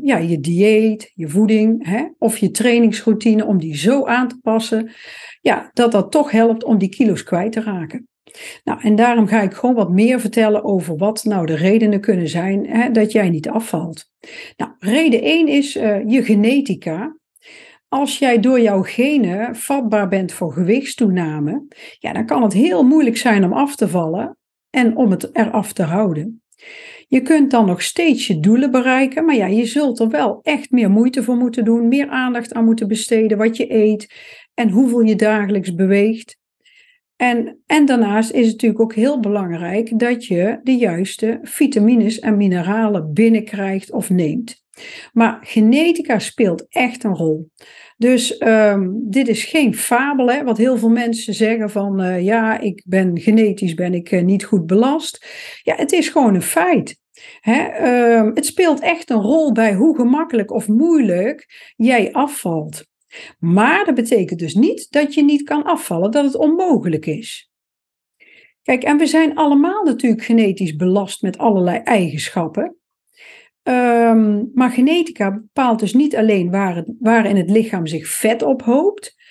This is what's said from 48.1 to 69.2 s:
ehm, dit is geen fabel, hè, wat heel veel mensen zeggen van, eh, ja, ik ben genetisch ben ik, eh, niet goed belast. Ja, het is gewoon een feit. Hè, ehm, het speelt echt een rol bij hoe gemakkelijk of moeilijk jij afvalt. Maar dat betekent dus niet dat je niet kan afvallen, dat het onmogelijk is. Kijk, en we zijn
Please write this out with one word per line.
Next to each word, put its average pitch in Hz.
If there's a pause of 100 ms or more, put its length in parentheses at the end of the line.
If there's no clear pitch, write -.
ehm, 208
dit 247
is -
geen 285
fabel, 262
hè, 285
wat 233
heel 247
veel 226
mensen 233
zeggen 220
van, 196
eh, 185
ja, 220
ik 196
ben 185
genetisch 208
ben 180
ik, 175
eh, 180
niet 190
goed 175
belast. 254 (360)
Ja, -
het -
is 330
gewoon 240
een 175
feit. - (380)
Hè, 233
ehm, 233
het 311
speelt 339
echt -
een 220
rol 285
bij 220
hoe 277
gemakkelijk 247
of -
moeilijk 240
jij 226
afvalt. 165 (520)
Maar 226
dat 285
betekent 220
dus 165
niet 302
dat 294
je 294
niet 285
kan 294
afvallen, 214
dat 285
het 269
onmogelijk 294
is. - (1120)
Kijk, 254
en 294
we 302
zijn 311